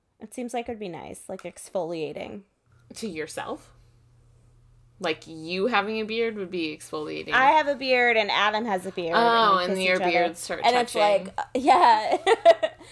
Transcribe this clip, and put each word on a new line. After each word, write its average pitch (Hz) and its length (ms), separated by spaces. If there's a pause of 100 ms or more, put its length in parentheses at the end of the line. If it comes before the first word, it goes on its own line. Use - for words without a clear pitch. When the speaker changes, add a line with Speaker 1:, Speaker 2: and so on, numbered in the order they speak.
(220)
Speaker 1:
It 220 120
seems 247 200
like 233 160
it'd 226 100
be 208 80
nice, - 400
like, 190 160
exfoliating. 170 1000 (520)
Speaker 2:
To 226 140
yourself? - 640 (1300)
Like, 160 260
you 165 400
having 220 320
a 220 60
beard 226 320
would 185 140
be 165 260
exfoliating. 156 560
Speaker 1:
I 262 180
have 311 160
a 285 80
beard 247 400
and 214 160
Adam 214 320
has 190 220
a 190 80
beard, 175 240
Speaker 2:
Oh, 226 400
Speaker 1:
and - 0
we 180 80
Speaker 2:
and 185 100
Speaker 1:
kiss 185 100
Speaker 2:
your 185 120
Speaker 1:
each 190 40
other. 180 100
Speaker 2:
beards 170 280
start - 240
Speaker 1:
And 240 140
it's 240 160
Speaker 2:
touching. 208 320
Speaker 1:
like, 190 120
uh, - 60 (120)
yeah. 254 680
<laughs> 339 480 (220)